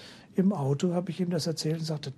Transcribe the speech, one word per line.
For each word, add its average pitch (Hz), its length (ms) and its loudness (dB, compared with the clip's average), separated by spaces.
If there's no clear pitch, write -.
im 196 180 6
Auto 143 400 2
hab 180 160 -2
ich 165 100 -4
ihm 175 80 0
das 175 180 0
erzählt 160 340 -2
und 160 40 -4
sagte, 151 340 -6